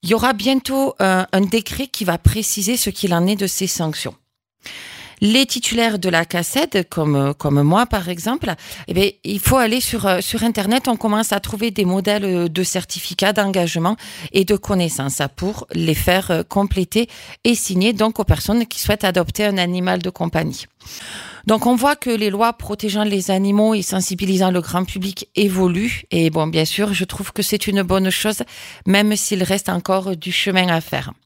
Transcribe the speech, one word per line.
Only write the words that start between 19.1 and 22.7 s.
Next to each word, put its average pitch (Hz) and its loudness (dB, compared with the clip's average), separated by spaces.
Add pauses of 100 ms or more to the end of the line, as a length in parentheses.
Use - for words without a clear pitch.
un 196 2
animal 180 0
de 180 -4
compagnie. 160 -4 (840)
Donc 220 2
on 247 4
voit 285 4
que 269 -6
les 214 0
lois 214 0
protégeant 208 -4